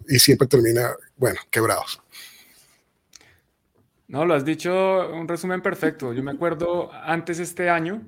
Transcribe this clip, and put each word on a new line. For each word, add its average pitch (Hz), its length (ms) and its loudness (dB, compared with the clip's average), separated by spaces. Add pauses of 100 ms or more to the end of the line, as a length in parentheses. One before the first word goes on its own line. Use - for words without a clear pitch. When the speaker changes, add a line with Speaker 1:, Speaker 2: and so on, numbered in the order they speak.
Speaker 1:
y 127 120 6
siempre 131 260 6
termina, 120 460 4 (240)
bueno, 113 240 0 (100)
quebrados. 110 500 0 (2000)
Speaker 2:
No, 139 180 -2
lo 175 100 4
has 139 100 2
dicho, 156 280 -2 (400)
un 165 140 -8
resumen 180 360 -4
perfecto. 160 500 -4
Yo 127 100 -6
me 139 80 -6
acuerdo 170 640 -4
antes 165 480 -6
este 175 280 -4
año 170 400 -2